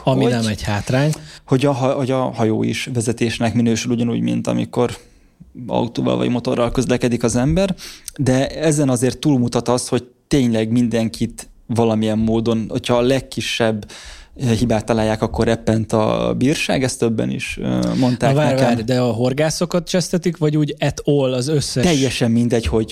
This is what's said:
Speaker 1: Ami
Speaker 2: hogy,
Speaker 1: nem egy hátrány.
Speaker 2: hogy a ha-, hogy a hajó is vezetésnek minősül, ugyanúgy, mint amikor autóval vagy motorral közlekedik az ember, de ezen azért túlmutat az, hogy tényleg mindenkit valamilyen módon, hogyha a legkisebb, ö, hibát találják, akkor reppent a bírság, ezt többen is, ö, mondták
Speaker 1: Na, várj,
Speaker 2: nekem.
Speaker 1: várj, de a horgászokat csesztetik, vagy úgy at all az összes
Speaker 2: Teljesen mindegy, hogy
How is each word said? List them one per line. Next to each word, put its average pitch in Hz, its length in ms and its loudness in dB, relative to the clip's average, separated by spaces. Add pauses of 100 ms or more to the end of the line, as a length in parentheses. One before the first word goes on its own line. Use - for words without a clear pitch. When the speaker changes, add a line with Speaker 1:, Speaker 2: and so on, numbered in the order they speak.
Speaker 1:
Ami 135 180 2
Speaker 2:
hogy, - 100 2
Speaker 1:
nem 113 140 0
egy 107 160 -4
hátrány. 127 500 0 (340)
Speaker 2:
hogy 135 200 2
a 143 60 4
ha-, 131 200 0
hogy 135 180 -2
a 131 200 0
hajó 110 320 0
is 117 320 -4
vezetésnek 117 600 -2
minősül, 117 380 0
ugyanúgy, 117 280 -2
mint 117 260 -2
amikor 120 500 -2 (680)
autóval 120 500 -2
vagy 123 120 0
motorral 120 440 0
közlekedik 123 500 0
az 117 140 0
ember, 165 380 2 (440)
de 131 300 2
ezen 151 400 0
azért 127 300 0
túlmutat 123 500 0
az, 123 200 0
hogy 120 160 -2 (240)
tényleg 113 420 2
mindenkit 113 800 -2 (160)
valamilyen 110 520 2
módon, 113 500 0
hogyha - 280 0
a 120 40 4
legkisebb, 120 920 0 (460)
ö, - 140 -8
hibát 113 340 2
találják, 110 380 0
akkor 113 220 0
reppent 113 480 0
a 117 460 2
bírság, 135 440 0
ezt 127 160 -2
többen 117 320 0
is, 127 320 -8
ö, 127 160 -2 (200)
mondták 123 360 2
Speaker 1:
Na, - 20 4
várj, 147 180 2
Speaker 2:
nekem. 131 140 4
Speaker 1:
várj, 113 140 0
de 123 180 0
a 123 120 2
horgászokat 147 760 -2
csesztetik, 175 480 0
vagy 151 200 0
úgy 151 220 0
at 143 260 -2
all 139 280 2
az 127 160 -2
összes 139 360 0
Speaker 2:
Teljesen 135 460 2
mindegy, 117 360 2
hogy 110 260 0